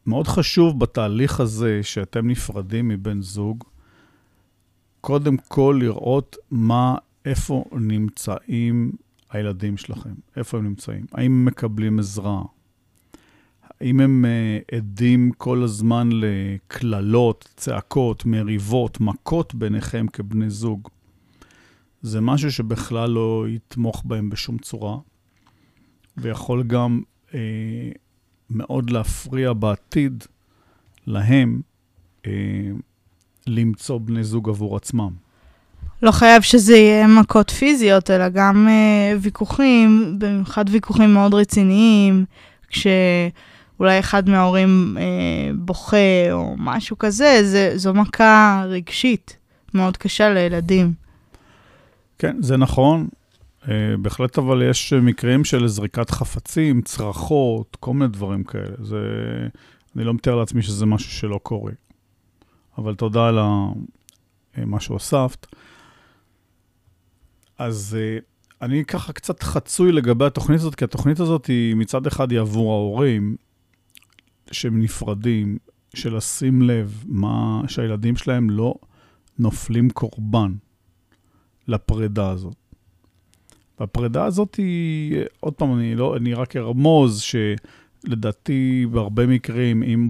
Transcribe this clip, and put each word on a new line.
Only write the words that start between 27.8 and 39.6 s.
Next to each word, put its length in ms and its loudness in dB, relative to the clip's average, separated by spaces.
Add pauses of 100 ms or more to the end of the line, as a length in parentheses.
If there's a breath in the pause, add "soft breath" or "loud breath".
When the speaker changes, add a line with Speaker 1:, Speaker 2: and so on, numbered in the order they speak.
Speaker 1:
מאוד 400 -6
להפריע 640 -4
בעתיד 680 -4 (840)
להם, 560 2 (640)
אה, 60 -8 (1160)
למצוא 560 -2
בני 200 -4
זוג 260 -4
עבור 280 -4
עצמם. 320 -4 (920 soft breath)
Speaker 2:
לא 100 8
חייב 300 10
שזה 340 8
יהיה 320 8
מכות 420 8
פיזיות, 640 4
אלא 180 2
גם, 380 6
אה, 540 4
ויכוחים, 960 4